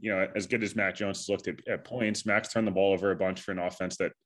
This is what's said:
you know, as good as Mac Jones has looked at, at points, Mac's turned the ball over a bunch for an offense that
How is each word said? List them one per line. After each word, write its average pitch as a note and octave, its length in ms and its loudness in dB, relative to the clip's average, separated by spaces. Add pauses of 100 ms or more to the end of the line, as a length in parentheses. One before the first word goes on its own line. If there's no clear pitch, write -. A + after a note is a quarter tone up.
you G#2+ 100 -4
know, F#2+ 240 2
as G2+ 120 -2
good A2+ 160 0
as G#2 120 -2
Mac G2 200 0
Jones G2 240 -2
has - 100 -8
looked G2+ 200 0
at, A#2 80 -2 (120)
at G#2+ 160 -2
points, A2 400 -2
Mac's G#2+ 260 2
turned A2 160 2
the G2 60 2
ball G2 220 6
over F#2+ 160 2
a F#2 60 2
bunch F#2 260 0
for G2+ 100 -4
an F2+ 60 -4
offense F2+ 400 -4
that F#2 140 0 (140)